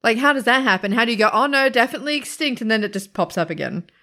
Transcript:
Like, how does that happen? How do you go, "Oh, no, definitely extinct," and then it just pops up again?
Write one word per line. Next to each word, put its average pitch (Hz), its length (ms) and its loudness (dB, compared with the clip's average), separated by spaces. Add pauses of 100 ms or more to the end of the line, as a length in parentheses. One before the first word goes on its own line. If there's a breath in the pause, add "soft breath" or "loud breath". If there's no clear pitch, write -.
Like, 226 140 2
how 285 160 2
does 269 120 -2
that 262 180 4
happen? 196 300 0
How 226 120 2
do 233 60 -2
you 233 60 -2
go, 214 160 4
"Oh, 233 120 2
no, 269 240 2
definitely 262 460 0
extinct," 285 460 -4
and 220 100 -2
then 214 120 2
it 208 100 -6
just 196 200 -8
pops - 240 -2
up 170 120 -2
again? 156 340 -6 (200 soft breath)